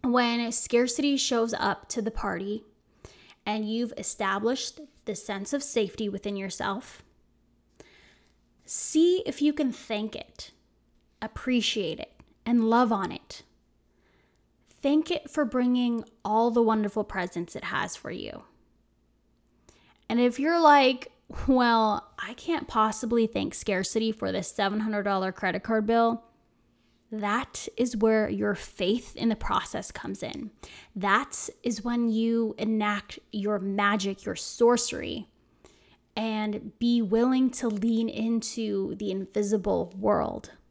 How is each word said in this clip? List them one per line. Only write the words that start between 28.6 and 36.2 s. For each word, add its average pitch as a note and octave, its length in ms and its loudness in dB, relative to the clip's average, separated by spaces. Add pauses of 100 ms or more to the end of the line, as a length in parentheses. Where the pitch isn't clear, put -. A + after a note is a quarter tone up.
in A#3 140 0
the G#3 60 2
process - 560 -4
comes - 320 -10
in. - 280 -10 (440)
That G3+ 540 0 (140)
is G#3+ 200 -4
when A#3+ 260 0
you A3+ 480 2
enact G#3+ 640 -2 (120)
your G#3 280 -2
magic, G3 640 0
your G#3 100 -4
sorcery, - 920 0 (880)
and G#3+ 640 -4